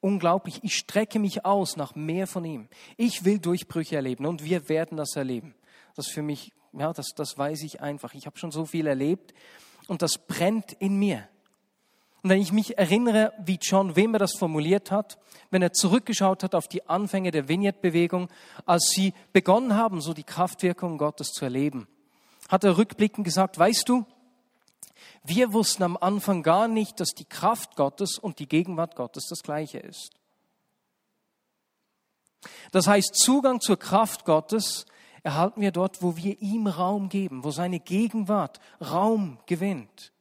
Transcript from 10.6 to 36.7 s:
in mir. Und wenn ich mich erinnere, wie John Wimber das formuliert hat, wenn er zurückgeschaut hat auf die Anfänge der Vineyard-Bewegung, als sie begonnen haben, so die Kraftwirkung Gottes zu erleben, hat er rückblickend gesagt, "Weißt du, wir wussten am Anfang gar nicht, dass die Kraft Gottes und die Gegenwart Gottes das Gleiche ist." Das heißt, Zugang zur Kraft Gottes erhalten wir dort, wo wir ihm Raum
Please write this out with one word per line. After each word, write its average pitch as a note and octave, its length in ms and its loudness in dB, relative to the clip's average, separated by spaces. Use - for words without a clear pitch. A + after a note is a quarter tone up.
in G3 240 -2
mir. F#3 300 0
Und F#3+ 100 -2
wenn F#3+ 100 6
ich F3 100 0
mich G#3+ 260 0
erinnere, G#3+ 600 4
wie F3+ 240 -2
John F#3+ 340 2
Wimber A3 220 4
das G3 160 2
formuliert E3 560 0
hat, G#3 300 -4
wenn F#3 100 4
er F3 120 2
zurückgeschaut G3 720 2
hat F#3+ 120 -2
auf D#3+ 120 0
die - 220 -10
Anfänge F#3+ 400 0
der D3 180 -2
Vineyard-Bewegung, F3 840 0
als F3 240 4
sie F#3+ 240 2
begonnen G3+ 440 4
haben, G#3 260 0
so D#3+ 120 -6
die D3+ 100 -10
Kraftwirkung F3 720 -2
Gottes D3 340 -4
zu - 140 -8
erleben, C3 420 -2
hat F#3+ 140 2
er F#3 140 4
rückblickend G#3+ 480 0
gesagt, F#3 320 0
"Weißt A3 320 4
du, B3 160 2
wir G3+ 300 2
wussten G#3 300 2
am E3+ 140 0
Anfang F#3+ 440 0
gar F3+ 260 4
nicht, A3 320 -2
dass F3+ 100 -2
die - 160 -12
Kraft - 500 -2
Gottes E3 420 -2
und - 220 -8
die C#3 80 -10
Gegenwart E3 480 0
Gottes B2+ 340 -10
das E3 140 -12
Gleiche D3+ 340 -8
ist." - 340 -16
Das F#3 160 4
heißt, G3+ 280 4
Zugang C4 460 4
zur G3 160 2
Kraft - 480 0
Gottes E3+ 600 0
erhalten E3+ 400 -2
wir G3 100 2
dort, F3+ 300 -2
wo F3 160 0
wir F#3+ 240 -4
ihm G#3+ 260 -2
Raum F#3 420 -2